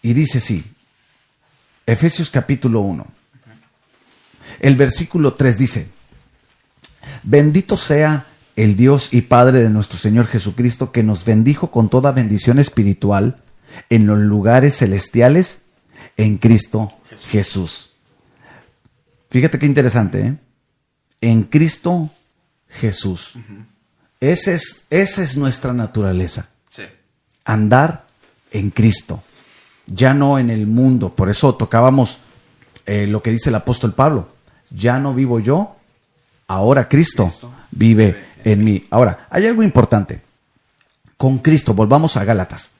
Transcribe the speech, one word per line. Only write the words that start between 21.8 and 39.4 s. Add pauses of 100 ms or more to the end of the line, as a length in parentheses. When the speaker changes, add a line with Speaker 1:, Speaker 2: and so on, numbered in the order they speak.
Speaker 1:
Jesús.
Speaker 2:
Ujú. (560)
Speaker 1:
Ese
es,
esa
es
nuestra
naturaleza. (200)
Speaker 2:
Sí. (640)
Speaker 1:
Andar (440)
en
Cristo, (640)
ya
no
en
el
mundo.
Por
eso
tocábamos, (680)
eh,
lo
que
dice
el
apóstol
Pablo, (420)
"Ya
no
vivo
yo, (720)
ahora
Cristo
Speaker 2:
Cristo (180)
Speaker 1:
vive
Speaker 2:
vive (200)
en
Speaker 1:
en
mí".
Ahora,
hay